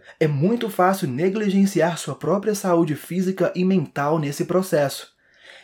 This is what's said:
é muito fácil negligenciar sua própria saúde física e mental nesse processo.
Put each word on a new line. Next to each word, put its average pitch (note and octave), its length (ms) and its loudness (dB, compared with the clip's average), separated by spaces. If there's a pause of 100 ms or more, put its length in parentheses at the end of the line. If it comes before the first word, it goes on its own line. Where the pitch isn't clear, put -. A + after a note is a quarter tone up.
(200)
é D#3 80 4
muito G3 420 0
fácil F#3 380 2
negligenciar F#3 880 0
sua C#3 160 -10
própria G3+ 400 -2
saúde E3+ 400 2
física F3+ 600 -2
e F3+ 100 0
mental D#3+ 540 0
nesse D3 260 -4
processo. E3 760 -2 (440)